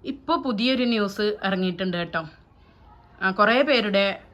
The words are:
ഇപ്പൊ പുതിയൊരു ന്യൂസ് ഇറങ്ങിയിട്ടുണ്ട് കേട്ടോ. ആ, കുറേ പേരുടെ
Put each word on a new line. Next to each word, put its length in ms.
ഇപ്പൊ 220
പുതിയൊരു 480
ന്യൂസ് 340
ഇറങ്ങിയിട്ടുണ്ട് 520
കേട്ടോ. 220
ആ, 160
കുറേ 180
പേരുടെ 340